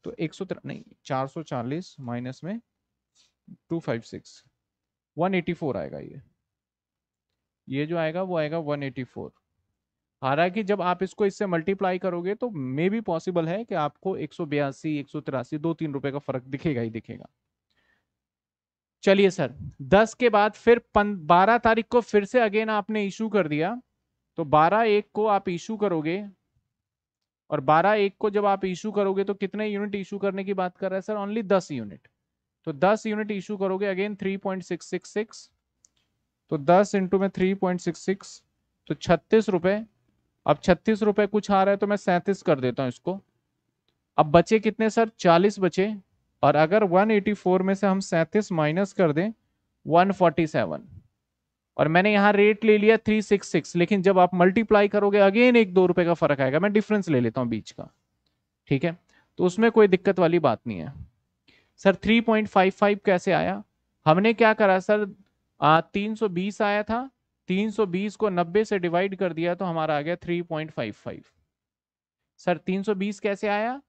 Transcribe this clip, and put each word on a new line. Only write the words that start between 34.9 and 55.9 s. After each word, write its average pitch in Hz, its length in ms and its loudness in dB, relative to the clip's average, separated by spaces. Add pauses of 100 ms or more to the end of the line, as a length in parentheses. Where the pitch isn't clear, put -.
सिक्स, - 400 -10 (1000)
तो 160 100 -4
दस 175 360 2
into 190 240 0
में 196 100 0
थ्री 190 260 -2
पॉइंट 185 240 -2
सिक्स - 220 -8
सिक्स, - 400 -8 (480)
तो 160 60 -2
छत्तीस 202 520 2
रुपए। 190 360 0 (600)
अब 147 160 2
छत्तीस 202 400 0
रुपए 208 240 2
कुछ 202 240 -2
आ 196 120 4
रहा 202 100 4
है, 202 40 0
तो 208 100 -2
मैं 202 120 -2
सैंतीस 185 440 -2
कर 147 180 0
देता 127 220 -2
हूँ 131 60 -2
इसको। 185 320 -8 (960)
अब 156 140 2
बचे 175 280 4
कितने 220 300 -2
सर? 226 280 0
चालीस 185 420 4
बचे, 190 340 -2 (480)
और 147 140 4
अगर 165 300 4
वन 185 240 2
एटी 208 240 2
फ़ोर 185 280 0
में 190 120 0
से 196 120 -2
हम 190 160 0
सैंतीस 185 500 -2
माइनस 160 400 0
कर 165 200 2
दें, 185 200 -2 (540)
वन 175 260 4
फ़ोर्टी 170 340 2
सेवन, 101 360 -4 (960)
और 147 120 0
मैंने 180 240 2
यहाँ 202 200 4
रेट 208 320 4
ले 214 140 6
लिया 214 200 4
थ्री 214 240 0
सिक्स 196 260 -2
सिक्स, - 280 -4
लेकिन 175 260 2
जब 185 160 4
आप 180 160 4
मल्टीप्लाई 202 540 4
करोगे, 202 320 2
again 233 360 6
एक 214 180 4
दो 185 120 6
रुपए 180 180 2